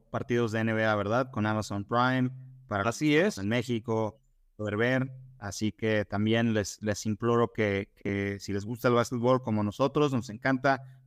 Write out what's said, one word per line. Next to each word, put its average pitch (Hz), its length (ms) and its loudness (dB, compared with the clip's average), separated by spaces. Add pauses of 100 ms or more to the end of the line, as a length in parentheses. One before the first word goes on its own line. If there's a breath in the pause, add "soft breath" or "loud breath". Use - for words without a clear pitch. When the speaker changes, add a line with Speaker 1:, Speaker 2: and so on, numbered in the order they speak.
Speaker 1:
partidos 120 440 0
de 113 60 0
N 113 140 0
B 110 120 2
A, 110 100 4
¿verdad? 110 340 0
Con 120 160 -2
Amazon 104 400 -2
Prime, 127 460 2 (360)
para 98 220 0
Speaker 2:
Así 151 260 2
Speaker 1:
los 170 120 6
Speaker 2:
es. 208 100 -2
Speaker 1:
en 98 100 -4
México, 113 720 -2 (360)
poder 107 200 -4
ver. 127 360 0 (260)
Así 104 340 -4
que 107 340 -2
también 110 480 2
les, 104 300 -4
les 104 240 -4
imploro 113 440 2
que, 101 440 -2
que 101 440 -4
si 101 140 -8
les 98 100 -4
gusta 117 260 -2
el 120 40 4
básquetbol 120 480 2
como 107 220 0
nosotros, 135 500 0
nos 120 160 -4
encanta, 131 540 0 (240 loud breath)